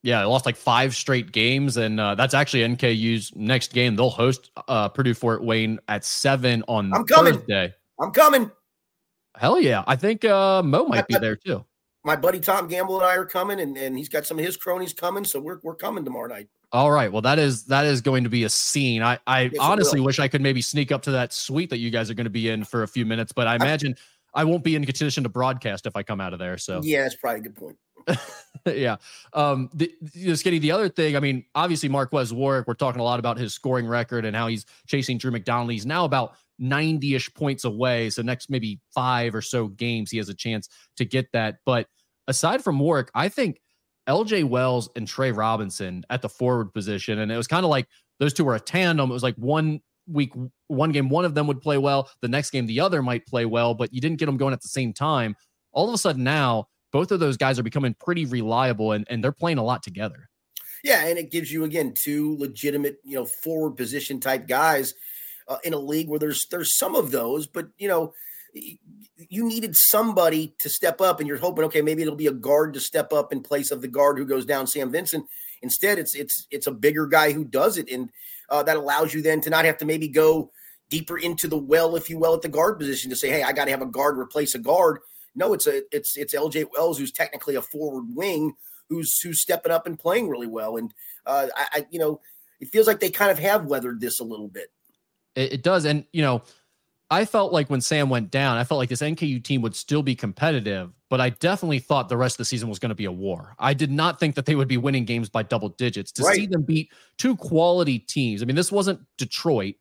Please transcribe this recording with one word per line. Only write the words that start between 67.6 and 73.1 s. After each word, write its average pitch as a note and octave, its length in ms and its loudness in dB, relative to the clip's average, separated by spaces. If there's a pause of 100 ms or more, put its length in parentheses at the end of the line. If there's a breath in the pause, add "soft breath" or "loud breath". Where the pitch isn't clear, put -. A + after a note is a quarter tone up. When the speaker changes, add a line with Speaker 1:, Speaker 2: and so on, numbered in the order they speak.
Speaker 2:
you G3+ 100 -6
know, E3 280 0 (400 loud breath)
y-, - 240 -18 (500)
you A3 180 -2
needed A3 300 -2
somebody F3 840 4
to D3 100 -6
step E3+ 320 0
up, F#3 160 4
and D3 100 -4
you're C#3+ 80 -4
hoping, D#3+ 280 0
okay, D#3 180 2
maybe D#3 180 0
it'll D3+ 140 -2
be D3+ 140 0
a C3+ 40 2
guard D3 400 2
to C3+ 80 -8
step D3+ 320 -2